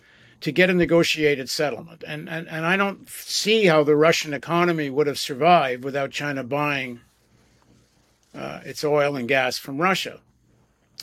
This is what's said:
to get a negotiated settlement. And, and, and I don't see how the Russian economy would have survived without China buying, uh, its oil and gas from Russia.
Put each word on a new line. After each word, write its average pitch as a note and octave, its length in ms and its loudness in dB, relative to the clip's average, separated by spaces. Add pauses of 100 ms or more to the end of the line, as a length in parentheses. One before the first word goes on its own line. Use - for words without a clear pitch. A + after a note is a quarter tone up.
(400)
to D#3+ 120 -6
get F#3 200 4
a - 20 2
negotiated D#3 760 2
settlement. D3 600 -6
And, D3+ 200 -12
and, E3 200 -10
and D#3+ 180 -6
I F3+ 100 2
don't G3 320 -2
see - 580 0
how D#3 180 6
the D3 120 4
Russian D#3 380 2
economy D#3+ 560 -2
would C#3 160 0
have C#3 140 -4
survived C3+ 640 2
without C#3 260 -4
China C#3 340 -6
buying, C3 580 -4 (1300)
uh, C#3 320 -12
its C3+ 180 -14
oil C#3+ 320 2
and A#2+ 120 -6
gas B2+ 320 0
from C#3 200 -10
Russia. F3 400 -2 (840)